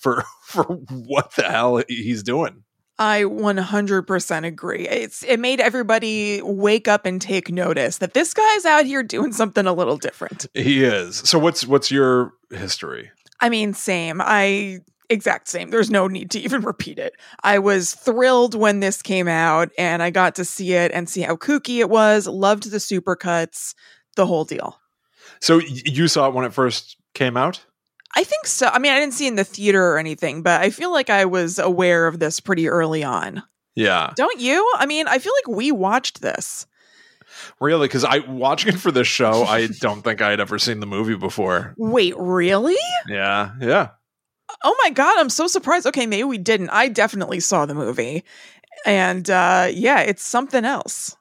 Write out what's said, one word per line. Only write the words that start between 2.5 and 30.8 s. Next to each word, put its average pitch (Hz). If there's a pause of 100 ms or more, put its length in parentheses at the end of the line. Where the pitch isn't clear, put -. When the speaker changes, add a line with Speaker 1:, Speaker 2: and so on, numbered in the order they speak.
Speaker 2:
I 214
one 208
hundred 196
percent 175
agree. 170
It's, -
it 247
made 254
everybody 214
wake 208
up 208
and 185
take 185
notice 175
that -
this 320
guy's 427
out 302
here 269
doing 233
something 208
a 185
little 156
different. -
Speaker 1:
He 135
is. 95 (120)
So 165
what's, 165
what's 139
your 131 (180)
history? 82 (300)
Speaker 2:
I 240
mean, 214
same. 170
I, 196 (320)
exact 214
same. 175
There's 220
no 196
need 190
to 220
even 254
repeat 202
it. - (280)
I 202
was 196
thrilled 247
when 208
this 196
came 185
out, 165
and 170
I 175
got 185
to 180
see 180
it 175
and 170
see 180
how 165
kooky 247
it 220
was. 214
Loved 202
the 214
supercuts, 175 (400)
the 196
whole 170
deal. - (600)
Speaker 1:
So 165
y-, 170 (200)
you 151
saw 147
it 131
when 127
it 110
first - (160)
came 123
out? 151 (520)
Speaker 2:
I 330
think 605
so. -
I 247
mean, 277
I 269
didn't 285
see 285
it 262
in 233
the 202
theater 196
or 160
anything, 156
but 170
I 196
feel 349